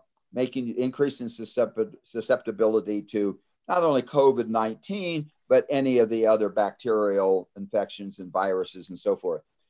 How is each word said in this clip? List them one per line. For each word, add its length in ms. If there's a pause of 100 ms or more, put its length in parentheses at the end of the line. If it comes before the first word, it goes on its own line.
(340)
making, 440
increasing 500
suscept-, 760
susceptibility 1000
to 340 (300)
not 160
only 180
covid 460
nineteen, 840 (180)
but 220
any 300
of 100
the 160
other 240
bacterial 1040
infections 640
and 120
viruses 580
and 80
so 180
forth. 260 (280)